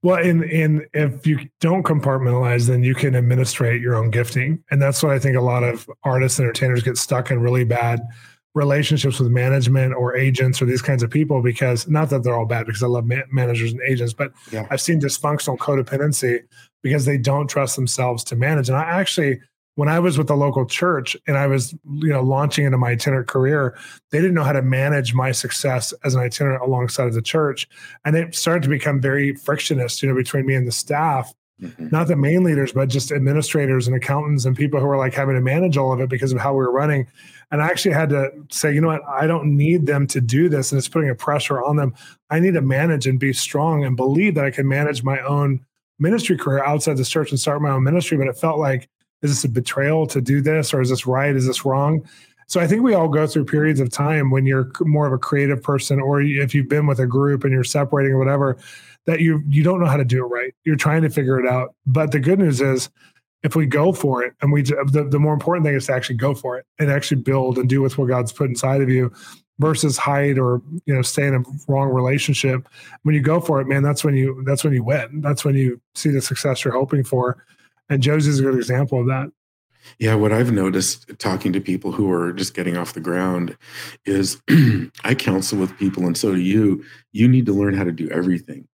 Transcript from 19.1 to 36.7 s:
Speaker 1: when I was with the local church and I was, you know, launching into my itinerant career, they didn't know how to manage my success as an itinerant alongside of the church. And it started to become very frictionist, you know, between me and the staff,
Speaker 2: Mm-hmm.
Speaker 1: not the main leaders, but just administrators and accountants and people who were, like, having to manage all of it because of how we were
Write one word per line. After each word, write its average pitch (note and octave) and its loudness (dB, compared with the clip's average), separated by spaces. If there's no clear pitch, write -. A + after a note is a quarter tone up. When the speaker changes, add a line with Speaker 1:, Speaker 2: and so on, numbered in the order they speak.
Speaker 1:
when D3 2
I E3 2
was F3 2
with D3+ 2
the D3 2
local C3+ 2
church D#3+ -2
and C#3+ 0
I C#3 0
was, C3+ 0
you D3+ 0
know, C3+ 0
launching C#3 0
into C3 2
my B2 2
itinerant B2 0
career, C3+ 0
they D3 0
didn't F3+ 2
know D#3+ 2
how C#3+ 0
to C#3 2
manage C3 0
my C3 0
success - -4
as C3+ 0
an C3 2
itinerant C3 -2
alongside B2+ -2
of A2+ -2
the A2+ -2
church. D3 -2
And D3+ 2
it E3 -2
started E3 0
to C3+ 0
become C#3 0
very C#3 0
frictionist, C#3 -4
you C3+ 0
know, C3 0
between C3 -2
me C3+ 0
and B2+ 0
the A#2 -4
staff, D3 -2
Speaker 2:
Mm-hmm. - -12
Speaker 1:
not D#3 0
the E3 2
main D3+ 2
leaders, C#3+ 0
but C3+ 0
just C3 -2
administrators C#3 0
and B2 0
accountants C#3 -2
and C3 0
people C#3+ 0
who C3+ 0
were, C#3 2
like, C3 -2
having C3+ 0
to B2+ 0
manage D3 0
all C3+ 2
of B2 -2
it C3 -2
because B2+ -2
of B2 -2
how C#3 0
we C3+ 0
were B2+ 0